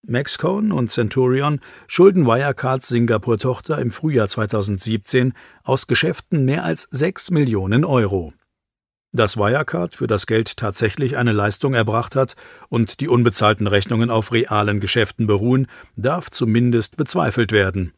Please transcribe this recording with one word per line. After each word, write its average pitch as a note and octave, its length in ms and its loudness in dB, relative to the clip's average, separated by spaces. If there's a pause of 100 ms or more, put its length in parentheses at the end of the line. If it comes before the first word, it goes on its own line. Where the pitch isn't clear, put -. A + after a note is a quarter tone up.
Maxcone F#3 680 -2
und B2+ 160 0
Centurion C3 720 0 (260)
schulden F3+ 380 6
Wirecards C3 600 0
Singapur-Tochter A#2+ 920 0
im B2 140 -2
Frühjahr C3 360 0
zweitausendsiebzehn G#2+ 1040 -2 (300)
aus C3 240 -2
Geschäften - 580 0
mehr C#3 180 0
als - 280 -4
sechs D3+ 380 -2
Millionen B2 560 2
Euro. G2 480 0 (800)
Dass A2 260 0
Wirecard D3 580 0
für A#2+ 120 -6
das G#2+ 180 0
Geld A2 320 -2
tatsächlich A#2 600 -2
eine A#2+ 160 2
Leistung G#2+ 420 0
erbracht A2+ 400 0
hat C3 200 0 (340)
und A#2 300 -2
die C#3+ 80 -2
unbezahlten G#2+ 600 2
Rechnungen A2 420 0
auf A2 220 0
realen G#2 480 0
Geschäften G#2+ 480 -2
beruhen, A#2+ 400 2 (280)
darf C3+ 360 -4
zumindest A#2 680 0
bezweifelt B2+ 540 0
werden. F#2+ 460 2